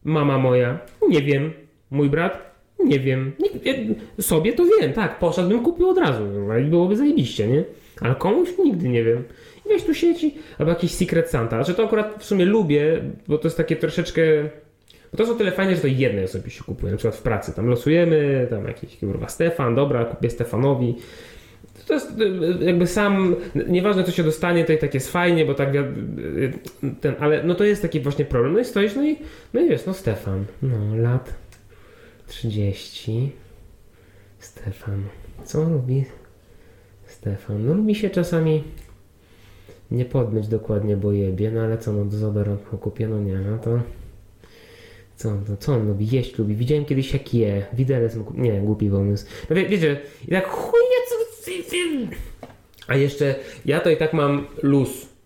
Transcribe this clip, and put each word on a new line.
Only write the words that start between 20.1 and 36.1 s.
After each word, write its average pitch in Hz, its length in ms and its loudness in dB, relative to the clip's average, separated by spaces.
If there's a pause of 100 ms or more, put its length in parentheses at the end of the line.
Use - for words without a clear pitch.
Stefanowi. 123 680 0 (920)
To - 60 2
jest, - 260 -4
y, 220 40 4
y, 175 420 0
jakby 175 220 4
sam, 190 480 2 (200)
n-, - 160 0
nieważne 185 320 2
co 175 80 -2
się 175 120 0
dostanie, 165 420 2
to 165 80 4
i 156 40 4
tak 147 160 -2
jest 135 180 -4
fajnie, 175 340 4
bo 143 80 0
tak 139 180 0
wi-, 139 80 2
y, 139 40 0 (1000)
y, 139 60 -2 (120)
ten, 139 180 0
ale 147 240 2
no 175 120 2
to 202 80 2
jest 208 180 2
taki 160 180 -2
właśnie 139 260 -2
problem. 131 280 2
No 208 60 4
i 247 60 2
stoisz, 214 300 0
no 277 100 0
i, 302 120 0 (360)
no 240 80 2
i 339 80 4
wiesz, - 160 0
no 190 80 -4
Stefan, 98 520 -4 (160)
no 110 340 0
lat 117 380 0 (960)
trzydzieści. 110 1040 -4 (1080)
Stefan, - 640 -10 (400)
co - 180 -2
on 165 120 0
lubi? 135 320 0 (1000)